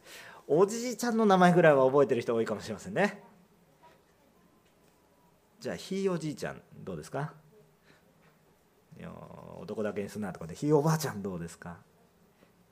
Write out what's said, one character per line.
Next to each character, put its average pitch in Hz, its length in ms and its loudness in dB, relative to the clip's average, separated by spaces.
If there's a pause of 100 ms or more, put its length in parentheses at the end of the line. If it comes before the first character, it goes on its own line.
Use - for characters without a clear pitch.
(460)
お 160 200 4
じ 233 260 -4
い 214 60 -8
ち - 80 -6
ゃ 240 40 0
ん 226 60 -2
の 226 100 2
名 196 120 6
前 180 160 8
ぐ 175 80 6
ら 165 80 8
い 143 60 8
は 131 100 6
覚 139 180 6
え 123 40 4
て 123 80 0
る 117 60 -2
人 117 140 -2
多 117 60 2
い 110 40 0
か 107 80 -4
も 98 80 -6
し - 60 -12
れ 110 60 -8
ま 95 60 -10
せ 90 100 -12
ん 98 40 -10
ね。 185 280 -2 (2500)
じ 127 100 -10
ゃ 175 40 -6
あ、 - 40 -6
ひ 190 260 -6
い 196 60 0
お 175 80 0
じ 156 140 -4
い - 40 -8
ち - 100 -8
ゃ 71 60 -6
ん 64 100 -14 (220)
ど 95 100 -10
う 82 40 -8
で 73 60 -12
す - 80 -16
か？ 143 220 -6 (1700)
い - 20 -18
や、 87 80 -14 (500)
「男 104 240 -8
だ 101 100 -4
け 101 100 -6
に 98 60 -10
す 107 100 -12
ん - 20 -6
な」 95 120 -6
と - 80 -16
か 85 60 -12
で、 85 80 -14
「ひ 147 120 -4
い 151 60 4
お 143 80 6
ば 156 120 2
あ 156 40 2
ち 151 100 -4
ゃ 110 40 -6
ん 104 100 -10
ど 95 140 -8
う 85 40 -10
で 85 80 -8
す - 100 -16
か？」、 85 200 -16 (960)